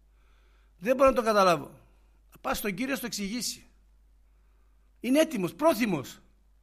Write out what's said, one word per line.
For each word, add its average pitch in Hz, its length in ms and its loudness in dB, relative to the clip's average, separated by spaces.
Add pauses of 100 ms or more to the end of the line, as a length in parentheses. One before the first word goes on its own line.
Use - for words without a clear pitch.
(760)
Δεν 233 180 0
μπορώ 269 140 6
να 233 60 2
το 240 80 0
καταλάβω». 190 640 2 (560)
Πας 262 160 -4
στον 208 160 -6
Κύριο, 262 220 -6
στο 240 100 -8
εξηγήσει. 202 640 -8 (1300)
Είναι 254 200 2
έτοιμος, 269 340 0
πρόθυμος. 214 640 0 (440)